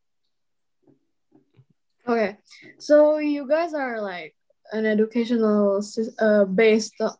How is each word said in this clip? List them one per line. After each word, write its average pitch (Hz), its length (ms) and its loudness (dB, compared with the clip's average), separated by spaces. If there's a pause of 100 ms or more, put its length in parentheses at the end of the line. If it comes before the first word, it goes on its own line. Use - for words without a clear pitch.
(2000)
Okay, 220 300 -2 (420)
so 302 400 4
you 294 300 -4
guys 320 240 -2
are, 254 280 -6
like, 180 340 -10 (380)
an 220 120 -4
educational 214 960 0
sys-, 220 380 -8
uh, 208 260 4
based 220 500 2 (260)